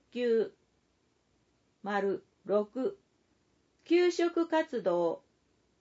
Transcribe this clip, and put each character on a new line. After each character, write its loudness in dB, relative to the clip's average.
旧。 0
丸 -2
六、 -4
給 4
食 0
活 -2
動。 0